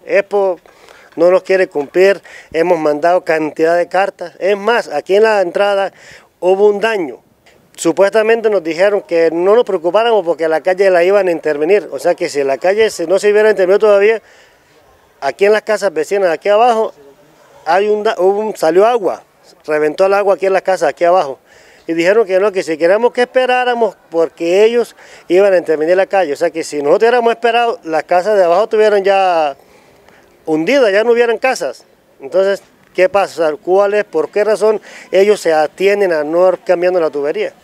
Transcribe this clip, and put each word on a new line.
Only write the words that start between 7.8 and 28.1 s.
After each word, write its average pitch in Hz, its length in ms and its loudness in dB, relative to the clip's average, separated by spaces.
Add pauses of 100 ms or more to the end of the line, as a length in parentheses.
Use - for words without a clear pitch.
nos 185 140 -2
dijeron 185 380 0
que 165 280 0
no 180 240 2
nos 247 80 4
preocupáramos 196 600 0
porque 160 240 -2
la 156 140 -2
calle 185 280 0
la 175 140 4
iban 190 240 2
a - 20 0
intervenir, 156 600 -2
o 131 80 -10
sea 175 160 -2
que 170 120 -6
si 143 140 -4
la 135 160 -2
calle 208 320 0
se, 170 160 -8
no 185 140 0
se 208 100 2
hubiera 214 200 4
intervenido 190 280 2
todavía, 208 420 2 (1000)
aquí 139 260 -2
en 208 60 2
las 214 100 0
casas 196 320 -4
vecinas 185 340 -2
de 160 60 0
aquí 185 160 -6
abajo 220 420 2 (720)
hay 196 240 0
un 214 140 -2
da-, 214 160 -2
hubo 196 200 2
un, 214 160 -6
salió 170 320 2
agua, 196 360 -2 (420)
reventó 151 420 -2
el 196 60 0
agua 196 220 0
aquí 175 120 -4
en 190 60 0
las 180 100 0
casas 170 280 -2
aquí 175 140 -4
abajo. 170 340 0 (480)
Y 165 80 -4
dijeron 190 320 0
que 185 120 0
no, 202 140 0
que 180 100 -4
si 156 140 -4
queríamos 208 360 0
que 247 100 -2
esperáramos 247 720 -2 (140)
porque 170 540 0
ellos 233 300 0 (340)
iban 190 260 4
a - 20 2
intervenir 160 400 0
la 190 100 0
calle. 175 280 -2
O - 20 -8
sea 165 140 -2
que 160 140 -8
si 147 140 -8
nosotros 151 240 0
hubiéramos 233 300 2
esperado, 233 520 -2
las 156 200 -4
casas 185 320 0